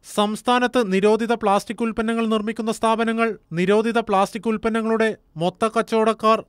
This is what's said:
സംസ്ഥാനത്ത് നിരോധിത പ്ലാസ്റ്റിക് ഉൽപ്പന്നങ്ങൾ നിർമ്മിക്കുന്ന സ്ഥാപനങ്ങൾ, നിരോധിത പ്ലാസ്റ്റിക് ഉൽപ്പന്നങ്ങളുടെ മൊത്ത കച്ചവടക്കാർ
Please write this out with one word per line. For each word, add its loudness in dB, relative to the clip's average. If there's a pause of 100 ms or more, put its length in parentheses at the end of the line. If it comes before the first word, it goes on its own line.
(160)
സംസ്ഥാനത്ത് 0 (100)
നിരോധിത 2
പ്ലാസ്റ്റിക് 0
ഉൽപ്പന്നങ്ങൾ -2
നിർമ്മിക്കുന്ന -4
സ്ഥാപനങ്ങൾ, 0 (320)
നിരോധിത 2 (100)
പ്ലാസ്റ്റിക് 0
ഉൽപ്പന്നങ്ങളുടെ 0 (320)
മൊത്ത 0
കച്ചവടക്കാർ 2